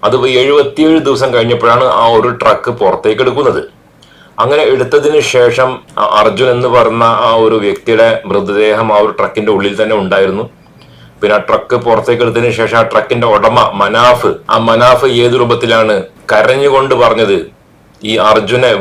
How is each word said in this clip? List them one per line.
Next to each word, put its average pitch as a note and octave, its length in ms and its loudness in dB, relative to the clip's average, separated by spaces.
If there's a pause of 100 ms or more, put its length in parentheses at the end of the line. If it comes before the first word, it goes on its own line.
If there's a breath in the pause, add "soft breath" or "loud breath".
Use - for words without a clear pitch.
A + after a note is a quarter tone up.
അത് A2 120 0
ഇപ്പൊ B2+ 120 0
എഴുപത്തിയേഴ് C#3+ 720 2
ദിവസം C3+ 340 -2
കഴിഞ്ഞപ്പോഴാണ് A#2+ 520 0 (160)
ആ A#2 40 2 (120)
ഒരു A2+ 120 2 (120)
ട്രക്ക് A2 300 0
പുറത്തേക്ക് G#2+ 500 -2
എടുക്കുന്നത്. B2+ 400 -2 (760 soft breath)
അങ്ങനെ C#3 260 0
എടുത്തതിന് C#3+ 560 0 (140)
ശേഷം B2 360 2 (300)
ആ G#2 60 -2 (140)
അർജുൻ G#2+ 300 0
എന്ന് B2 260 0
പറഞ്ഞ A2+ 280 2 (240)
ആ A2+ 40 2 (140)
ഒരു A2 100 2
വ്യക്തിയുടെ G#2+ 520 0 (180)
മൃതദേഹം G#2 680 0
ആ G#2 40 4
ഒരു G#2 220 2
ട്രക്കിന്റെ G#2+ 320 -2
ഉള്ളിൽ G2 300 -2
തന്നെ A2 140 0
ഉണ്ടായിരുന്നു. G2 500 -2 (720 loud breath)
പിന്നെ G#2 180 0
ആ G#2 140 0
ട്രക്ക് A2+ 260 -2
പുറത്തേക്ക് A#2 480 0
എടുത്തതിന് A#2 360 -2
ശേഷം A2+ 200 0
ആ A2+ 140 2
ട്രക്കിന്റെ A#2+ 340 -2
ഉടമ A2 320 2 (220)
മനാഫ്, A#2 500 2 (180)
ആ A2 80 0 (120)
മനാഫ് B2 400 2 (140)
ഏത് B2 180 0
രൂപത്തിലാണ് A2+ 540 0 (360)
കരഞ്ഞുകൊണ്ട് C3+ 720 2
പറഞ്ഞത്, A2 340 0 (640)
"ഈ G#2+ 120 -6 (160)
അർജുനെ A#2 520 0